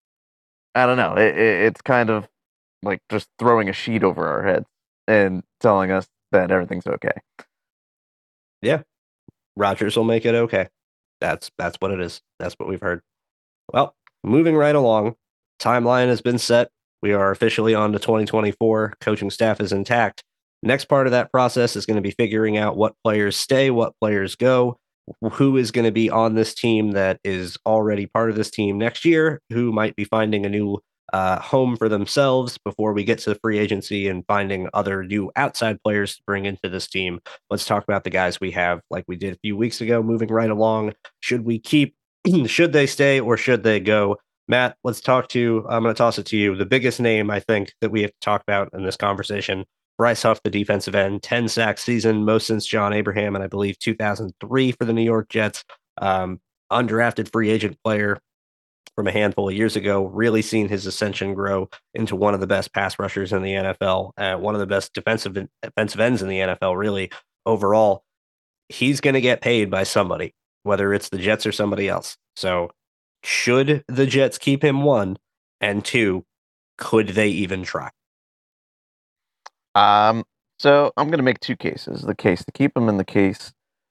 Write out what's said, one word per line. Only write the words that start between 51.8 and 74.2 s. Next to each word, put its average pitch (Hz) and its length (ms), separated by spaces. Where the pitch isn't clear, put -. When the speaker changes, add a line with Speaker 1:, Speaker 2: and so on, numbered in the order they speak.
Speaker 2:
most 110 220
since 110 180
John 104 280
Abraham, 104 420
and 98 80
I 95 60
believe 98 300
two 113 160
thousand 104 460
three 127 300
for 123 140
the 113 80
New 113 100
York 113 260
Jets. 107 360
Um, 92 400
undrafted 113 600
free 110 180
agent 107 340
player 104 340
from 101 140
a - 40
handful 104 360
of 95 60
years 110 220
ago, 98 300
really 110 340
seen 107 280
his 101 180
ascension 98 480
grow 98 340
into 104 220
one 104 160
of 98 80
the 95 60
best 95 260
pass 98 260
rushers 98 340
in 95 100
the 98 120
N 95 120
F 92 140
L, 95 360
uh, 95 200
one 104 180
of 104 60
the 98 60
best 98 280
defensive, 104 420
defensive 107 380
ends 117 220
in 95 60
the 95 120
N 95 80
F 90 140
L, 92 140
really, 98 340
overall. 104 600
He's 139 320
gonna 135 200
get 123 220
paid 113 260
by 95 140
somebody, 90 500
whether 101 320
it's - 160
the 98 80
Jets 104 260
or 107 80
somebody 101 360
else. - 280
So, 90 340
should 139 640
the 131 180
Jets 135 320